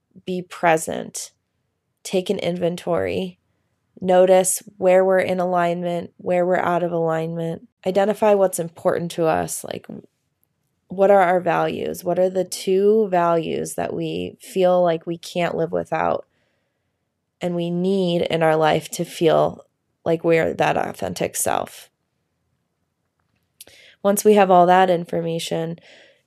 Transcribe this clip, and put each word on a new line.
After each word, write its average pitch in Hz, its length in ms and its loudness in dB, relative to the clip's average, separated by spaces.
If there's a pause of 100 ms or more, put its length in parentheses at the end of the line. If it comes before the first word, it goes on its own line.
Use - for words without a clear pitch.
(280)
be 180 160 -6
present, - 880 -4 (720)
take 180 260 -2
an 196 80 -2
inventory, 180 1040 -4 (600)
notice 185 640 4 (160)
where 185 260 4
we're 190 140 2
in 185 220 0
alignment, 175 760 -2
where 180 280 -2
we're 180 120 0
out 175 260 0
of 170 80 -4
alignment, 165 760 -4 (160)
identify 202 520 2
what's 190 240 2
important 170 540 -4
to 170 120 -2
us, 160 380 -2
like, - 240 -12 (1000)
what 196 220 2
are 196 140 6
our 180 160 2
values? 165 640 -2
What 175 160 -2
are 185 100 2
the 185 160 -2
two 202 640 0
values 165 640 0
that - 180 -6
we 165 480 -6
feel 180 440 0
like 165 240 -2
we 170 100 -8
can't - 400 -6
live 165 140 -4
without 165 560 -4 (1120)
and 175 140 -4
we 170 160 -4
need 180 500 0
in 165 220 0
our 156 120 4
life 156 360 2
to 175 120 -6
feel 151 640 0 (400)
like 165 180 0
we're 165 300 2
that 151 240 0
authentic - 580 -6
self? - 540 -6 (2250)
Once 202 160 0
we 214 120 6
have 196 140 6
all 180 160 8
that 185 240 6
information, 165 880 -4 (500)